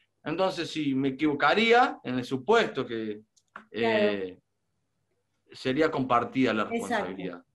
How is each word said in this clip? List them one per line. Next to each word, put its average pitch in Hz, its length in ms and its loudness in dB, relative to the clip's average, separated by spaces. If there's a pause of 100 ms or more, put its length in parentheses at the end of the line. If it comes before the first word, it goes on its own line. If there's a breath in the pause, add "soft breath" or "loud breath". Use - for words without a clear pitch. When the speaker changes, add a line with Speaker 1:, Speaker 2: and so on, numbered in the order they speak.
(240)
Speaker 1:
Entonces, 165 440 -2
si 147 260 -4
me 139 160 0
equivocaría, 175 920 2
en 127 160 -4
el 120 60 -4
supuesto 139 600 0
que, 110 380 -6 (480)
eh, 110 100 -6
Speaker 2:
Claro. 104 600 0 (1120)
Speaker 1:
sería 147 380 0
compartida 127 640 2
la 107 100 0
Speaker 2:
Exacto. 101 120 -4
Speaker 1:
responsabilidad. 113 720 -6 (100)